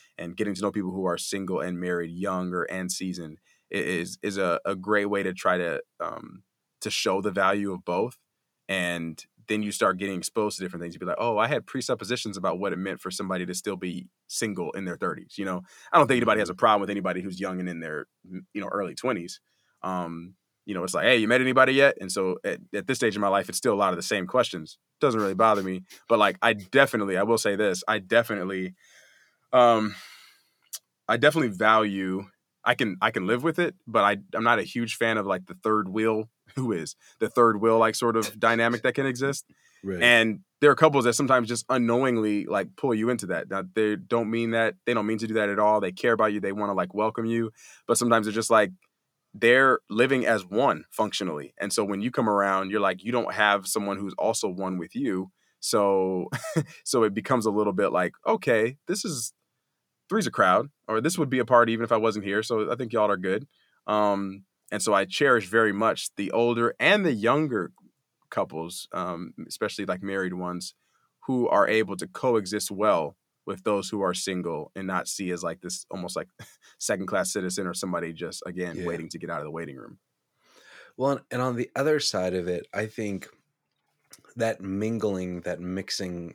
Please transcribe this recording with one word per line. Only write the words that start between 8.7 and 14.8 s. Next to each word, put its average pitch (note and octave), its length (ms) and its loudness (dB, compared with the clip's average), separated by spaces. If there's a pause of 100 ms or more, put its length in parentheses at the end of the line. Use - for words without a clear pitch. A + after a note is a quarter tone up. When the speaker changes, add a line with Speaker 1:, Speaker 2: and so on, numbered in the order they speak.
Speaker 1:
then G#2+ 140 -2
you G#2 100 -4
start F#2+ 260 0
getting G2 200 -4
exposed G#2 400 -4
to F#2+ 60 -6
different F2+ 180 -10
things. F2 120 -10
You'd F2+ 60 -18
be F2+ 60 -8
like, F2 120 -4
"Oh, A2+ 200 -2
I A2 100 2
had C3 180 -2
presuppositions A2+ 720 -6
about F2+ 220 -2
what F#2+ 140 -2
it E2 60 -4
meant F#2+ 220 -6
for F#2+ 100 -10
somebody F#2 360 -6
to F2+ 80 -8
still G2 220 -6
be F#2 320 -8 (200)
single F#2 440 -6
in G2 120 -8